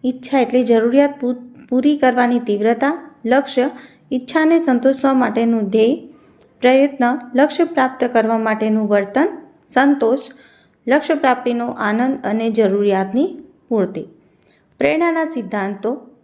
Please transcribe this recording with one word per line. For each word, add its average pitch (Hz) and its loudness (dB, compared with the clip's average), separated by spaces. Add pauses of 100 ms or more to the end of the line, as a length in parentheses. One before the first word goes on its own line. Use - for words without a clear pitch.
ઈચ્છા 254 -2
એટલે 247 2
જરૂરિયાત 240 2
પૂ-, 247 -4 (320)
પૂરી 285 2
કરવાની 247 2
તીવ્રતા. 226 -2 (140)
લક્ષ્ય, 262 0 (420)
ઈચ્છાને 311 0
સંતોષવા 269 2
માટેનું 233 0
ધ્યેય. 220 0 (520)
પ્રયત્ન, 254 2 (160)
લક્ષ્ય 302 2
પ્રાપ્ત 262 -2
કરવા 226 0
માટેનું 220 0
વર્તન. 208 0 (420)
સંતોષ, 269 2 (680)
લક્ષ્ય 294 2
પ્રાપ્તિનો 247 -2
આનંદ 226 -2
અને 226 -2
જરૂરિયાતની 202 0 (300)
પૂર્તિ. 214 -2 (720)
પ્રેરણાના 320 0
સિદ્ધાંતો. 208 -6 (240)